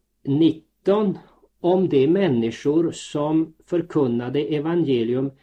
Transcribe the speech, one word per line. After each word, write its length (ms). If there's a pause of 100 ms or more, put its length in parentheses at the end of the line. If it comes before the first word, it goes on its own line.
(220)
nitton 960 (420)
om 280
de 200
människor 840
som 600 (100)
förkunnade 760
evangelium 920 (120)